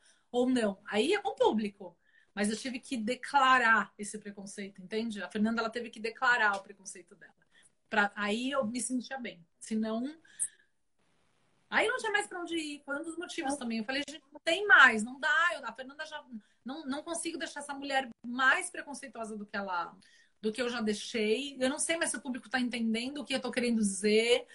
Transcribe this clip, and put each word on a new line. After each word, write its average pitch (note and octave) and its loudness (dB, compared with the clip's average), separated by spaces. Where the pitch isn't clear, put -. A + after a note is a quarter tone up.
ou B3 2
não?" A3+ 2
Aí B3 2
é G4+ 2
com G4 -4
o - -4
público. G#3+ 2
Mas G#3 0
eu A3 -2
tive B3 -8
que - -8
declarar B3 4
esse G#3 -10
preconceito, G3+ -14
entende? A3 -4
A F3+ -8
Fernanda, A3+ 2
ela A3+ -2
teve A#3 -6
que A3 -16
declarar A3 2
o G3 -6
preconceito F#3+ -20
dela. - -20
Pra... G#3 2
Aí G#3+ -2
eu C#4 0
me A#3+ -4
sentia B3+ -4
bem. G3+ -12
Senão, A3 -2
aí E4 4
não B4+ 0
tinha A4 -4
mais G4+ 0
pra F4+ -10
onde E4+ -6
ir. D4 -6
Foi C#4 -4
um D#4+ -6
dos E4 -10
motivos D4 -4
também. A3+ -4
Eu G#3+ -4
falei, C4+ -4
"Gente, D#4 -14
não D4+ -20
tem F#4 0
mais, C4 8
não B3+ -8
dá. D#4 2
Eu, A#3+ -10
a A3 -8
Fernanda C#4+ -12
já, D4+ -12
não, D4 -10
não C#4 -6
consigo E4 -6
deixar D4 -8
essa C#4+ -10
mulher C4+ -2
mais C4 2
preconceituosa B3 -10
do G#3 -10
que G#3 -8
ela, F3+ -4
do A3 0
que B3+ -6
eu A#3+ -2
já A#3+ -4
deixei. A3 -2
Eu C4 2
não D4+ -2
sei E4 0
mais D#4 0
se C#4 -6
o - -10
público B3+ -8
tá B3+ 0
entendendo A#3 0
o C4 -6
que C4+ -2
eu - 0
tô A#3+ -4
querendo A#3+ 2
dizer." G#3+ 4